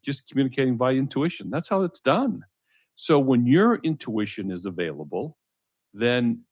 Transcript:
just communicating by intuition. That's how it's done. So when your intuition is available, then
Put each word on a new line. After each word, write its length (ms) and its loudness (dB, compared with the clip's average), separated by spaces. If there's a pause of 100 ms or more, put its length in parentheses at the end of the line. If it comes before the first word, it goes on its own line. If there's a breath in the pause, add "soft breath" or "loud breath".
just 260 -8
communicating 480 0
by 160 0
intuition. 580 -2
That's 180 -6
how 140 0
it's 180 -4
done. 440 0 (500)
So 240 2
when 280 4
your 300 6
intuition 760 -4
is 160 -6
available, 720 -6 (560)
then 580 0